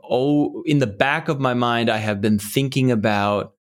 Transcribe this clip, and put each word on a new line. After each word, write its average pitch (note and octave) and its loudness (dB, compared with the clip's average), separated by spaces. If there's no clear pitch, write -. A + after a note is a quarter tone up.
oh, C#3 0
in D3 2
the B2+ 2
back C#3 -2
of D3 -2
my B2+ 0
mind, A#2+ 0
I A2 0
have G#2+ -2
been G#2+ 2
thinking C3 0
about G#2 0